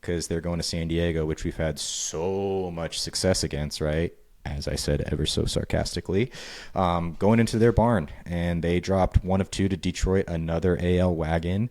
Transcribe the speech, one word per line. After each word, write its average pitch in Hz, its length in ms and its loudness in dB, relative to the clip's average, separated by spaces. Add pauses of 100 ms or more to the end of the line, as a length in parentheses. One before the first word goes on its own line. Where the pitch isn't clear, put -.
cause 85 260 -4
they're 85 120 -2
going 87 180 -4
to 82 40 -2
San 82 260 -2
Diego, 82 380 0
which 78 180 -4
we've 85 120 -4
had 78 220 -2
so 95 920 -4
much 82 300 -6
success - 420 0
against, 73 380 -4
right? 78 320 0 (320)
As 73 240 -6
I - 80 -2
said, 71 340 0
ever 76 160 0
so 80 180 0
sarcastically, - 840 -2 (460)
um, 87 420 0
going 110 220 6
into 117 180 2
their 117 140 6
barn, 110 380 4 (140)
and 87 380 0
they 85 160 2
dropped 92 460 2
one 92 160 0
of 95 100 -2
two 95 180 0
to 95 80 0
Detroit, 92 520 0
another 82 520 0
A 90 200 4
L 90 120 4
wagon. 85 580 0